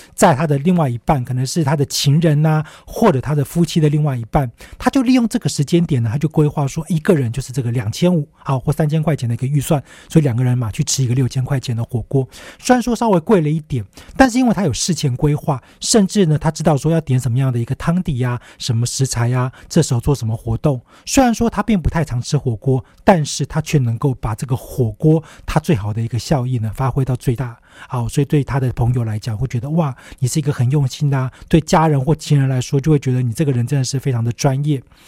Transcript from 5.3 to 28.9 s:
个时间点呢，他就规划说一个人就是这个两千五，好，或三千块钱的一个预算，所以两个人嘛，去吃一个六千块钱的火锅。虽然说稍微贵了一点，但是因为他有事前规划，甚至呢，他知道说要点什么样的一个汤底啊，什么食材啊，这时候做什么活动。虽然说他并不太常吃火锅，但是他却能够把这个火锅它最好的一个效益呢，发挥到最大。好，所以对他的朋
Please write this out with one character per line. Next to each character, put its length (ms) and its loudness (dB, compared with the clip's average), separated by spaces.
个 100 -4
时 160 -2
间 180 2
点 200 0
呢， 100 0
他 60 -2
就 100 0
规 180 2
划 200 -2
说 240 -6
一 80 0
个 160 4
人 180 0
就 80 -6
是 140 -12
这 80 -2
个 100 -2
两 180 -2
千 240 2
五， 200 -2
好， 260 -4
或 100 -4
三 160 0
千 160 0
块 140 0
钱 100 -4
的 80 -2
一 40 -6
个 80 -4
预 160 0
算， 200 0
所 100 6
以 20 2
两 140 2
个 80 0
人 140 2
嘛， 120 -2
去 140 -2
吃 180 -2
一 40 2
个 80 0
六 120 2
千 160 -2
块 160 -2
钱 160 -4
的 120 -4
火 160 -6
锅。 260 -2
虽 160 2
然 80 0
说 140 -2
稍 140 0
微 100 4
贵 200 2
了 80 0
一 120 -2
点， 240 -6
但 120 6
是 100 0
因 100 4
为 40 4
他 120 0
有 80 2
事 200 -2
前 240 -2
规 200 0
划， 260 -4
甚 240 4
至 220 2
呢， 100 4
他 140 0
知 100 -6
道 160 2
说 140 0
要 100 2
点 180 0
什 120 -2
么 80 0
样 140 0
的 80 -2
一 40 -2
个 120 -4
汤 260 0
底 200 -2
啊， 180 -4
什 180 -2
么 80 0
食 220 -2
材 260 -2
啊， 200 -2
这 120 2
时 140 0
候 60 0
做 120 0
什 140 -2
么 100 -2
活 200 -4
动。 240 0
虽 180 2
然 100 4
说 160 0
他 140 -4
并 180 2
不 80 0
太 160 0
常 160 -4
吃 160 -4
火 200 -2
锅， 280 0
但 200 4
是 220 -6
他 140 -4
却 180 0
能 180 0
够 180 0
把 200 -4
这 120 -8
个 100 -2
火 360 -2
锅 300 2
它 140 0
最 160 0
好 180 -4
的 80 -4
一 60 -4
个 100 -4
效 260 -2
益 140 -2
呢， 160 -4
发 160 -2
挥 140 -2
到 100 -2
最 220 -2
大。 200 -8
好， 200 -4
所 120 -2
以 40 2
对 180 0
他 160 -2
的 140 0
朋 220 0